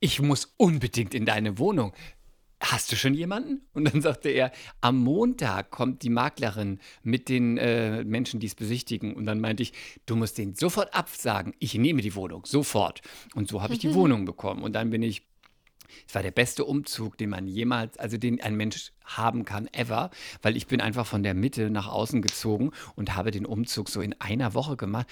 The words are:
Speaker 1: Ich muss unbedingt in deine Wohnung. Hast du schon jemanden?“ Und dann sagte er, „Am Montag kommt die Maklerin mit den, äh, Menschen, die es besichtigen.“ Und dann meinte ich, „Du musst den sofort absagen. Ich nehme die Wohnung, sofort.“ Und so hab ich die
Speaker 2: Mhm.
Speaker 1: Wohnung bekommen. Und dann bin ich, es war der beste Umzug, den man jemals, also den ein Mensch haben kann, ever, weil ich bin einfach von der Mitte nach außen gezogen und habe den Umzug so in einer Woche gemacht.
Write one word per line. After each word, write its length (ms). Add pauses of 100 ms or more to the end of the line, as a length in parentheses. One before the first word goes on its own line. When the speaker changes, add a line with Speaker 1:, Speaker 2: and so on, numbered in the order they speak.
Speaker 1:
Ich 220
muss 340
unbedingt 580
in 120
deine 320
Wohnung. 340 (680)
Hast 300
du 60
schon 180
jemanden?“ 480 (100)
Und 120
dann 180
sagte 280
er, 200 (300)
„Am 180
Montag 720
kommt 320
die 80
Maklerin 680 (240)
mit 240
den, 280
äh, 460
Menschen, 380
die 80
es 80
besichtigen.“ 580
Und 120
dann 140
meinte 220
ich, 100 (340)
„Du 100
musst 220
den 180
sofort 360
absagen. 680
Ich 140
nehme 280
die 140
Wohnung, 300
sofort.“ 540 (360)
Und 120
so 140
hab 80
ich 80
die 100
Speaker 2:
Mhm. 60
Speaker 1:
Wohnung 300
bekommen. 400
Und 80
dann 180
bin 140
ich, 180 (840)
es 80
war 80
der 80
beste 320
Umzug, 520
den 140
man 160
jemals, 500
also 200
den 260
ein 140
Mensch 340 (140)
haben 400
kann, 280
ever, 380 (320)
weil 140
ich 100
bin 140
einfach 260
von 160
der 120
Mitte 360
nach 160
außen 360
gezogen 500 (240)
und 180
habe 160
den 160
Umzug 420
so 120
in 200
einer 340
Woche 220
gemacht. 360